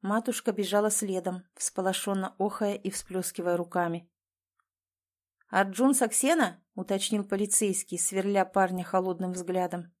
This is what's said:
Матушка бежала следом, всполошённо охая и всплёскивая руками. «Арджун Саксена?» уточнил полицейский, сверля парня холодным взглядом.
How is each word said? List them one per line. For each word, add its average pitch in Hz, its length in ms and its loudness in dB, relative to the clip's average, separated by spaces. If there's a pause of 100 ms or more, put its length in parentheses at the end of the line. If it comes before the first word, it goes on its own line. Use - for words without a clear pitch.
Матушка 220 520 0
бежала 208 380 2
следом, 185 540 -2 (100)
всполошённо 190 840 -2
охая 202 360 0
и 202 160 -6
всплёскивая 185 680 -2
руками. 170 540 -2 (1400)
«Арджун 196 460 4
Саксена?» 262 680 2 (140)
уточнил 196 500 -2
полицейский, 202 760 0
сверля 190 460 0
парня 185 400 0
холодным 185 480 -2
взглядом. 180 680 -4